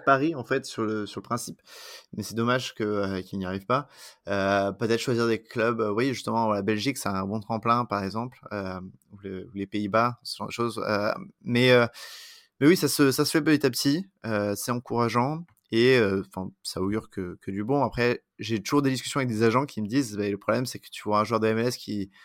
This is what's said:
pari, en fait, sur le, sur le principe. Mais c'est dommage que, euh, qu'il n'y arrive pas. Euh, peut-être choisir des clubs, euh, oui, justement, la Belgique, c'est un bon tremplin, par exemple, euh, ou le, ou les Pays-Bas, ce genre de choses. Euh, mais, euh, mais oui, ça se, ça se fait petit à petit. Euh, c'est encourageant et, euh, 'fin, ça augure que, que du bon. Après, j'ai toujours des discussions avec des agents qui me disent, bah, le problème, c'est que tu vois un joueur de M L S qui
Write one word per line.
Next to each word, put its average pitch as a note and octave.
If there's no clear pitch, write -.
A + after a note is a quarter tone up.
pari, C#3
en B2+
fait, C3+
sur -
le, G#2+
sur -
le F#2+
principe. -
Mais G#2+
c'est G2+
dommage A#2+
que, A2
euh, G2
qu'il F#2+
n'y F#2+
arrive F#2+
pas. C#3
Euh, G2
peut-être A2+
choisir A#2
des A2+
clubs, A#2
euh, G#2+
oui, A#2+
justement, A2+
la G2+
Belgique, G#2+
c'est -
un F#2+
bon G#2
tremplin, A#2
par G2+
exemple, A2
euh, F#2+
ou G2+
le, F#2+
ou F2+
les G2
Pays-Bas, G#2+
ce -
genre G#2+
de -
choses. A#2
Euh, G#2
mais, B2
euh, A#2+
mais C#3
oui, F3
ça D#3+
se, C#3
ça D3
se C#3+
fait D#3+
petit D3+
à C3+
petit. C#3+
Euh, G#2
c'est -
encourageant A#2+
et, B2
euh, G2
'fin, F#2+
ça -
augure G#2
que, F#2
que -
du G2+
bon. C3+
Après, A#2+
j'ai A2
toujours D3
des C3+
discussions C3
avec B2+
des A2
agents A#2
qui C#3
me G#2+
disent, A2+
bah, G2+
le G2+
problème, A2+
c'est -
que -
tu -
vois G#2+
un G#2+
joueur A2
de A2
M A2
L A#2
S B2
qui G2+